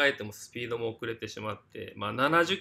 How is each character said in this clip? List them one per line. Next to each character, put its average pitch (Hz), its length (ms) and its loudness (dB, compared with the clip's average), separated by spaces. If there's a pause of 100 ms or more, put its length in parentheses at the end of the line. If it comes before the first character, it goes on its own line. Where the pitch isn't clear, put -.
え 139 120 6
て - 100 -6
も 107 100 -8
ス - 180 -14
ピ 120 140 -6
ー 113 40 -8
ド 117 80 -2
も 113 160 -2
遅 117 120 -8
れ 113 100 -2
て 113 140 -8
し - 100 -10
ま 107 160 -4
っ - 160 -20
て、 101 240 -10
ま 104 140 -2
あ、 107 40 -2
七 151 300 6
十 185 180 2